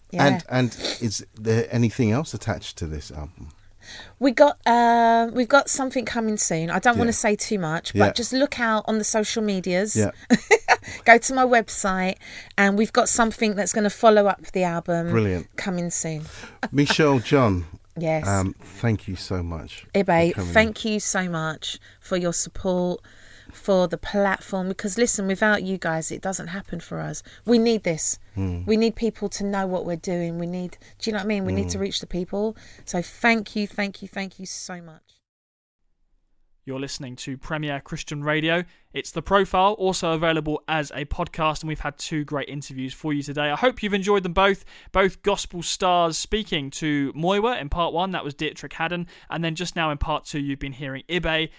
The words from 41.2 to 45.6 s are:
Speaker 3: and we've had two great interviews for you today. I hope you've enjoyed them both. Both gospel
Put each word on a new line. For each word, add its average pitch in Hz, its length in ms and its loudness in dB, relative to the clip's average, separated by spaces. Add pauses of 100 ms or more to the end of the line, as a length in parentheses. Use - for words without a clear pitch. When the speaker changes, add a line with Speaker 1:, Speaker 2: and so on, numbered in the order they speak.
Speaker 3:
and 160 60 -8
we've 151 120 -4
had 147 180 -8
two 151 260 -4
great 143 240 -6
interviews 131 460 -8
for 156 200 -6
you 143 100 -2
today. 147 260 -2
I 147 60 0
hope 247 260 0
you've 208 140 0
enjoyed 202 260 2
them 180 120 -4
both. 190 300 4 (280)
Both 185 320 2
gospel 180 400 -2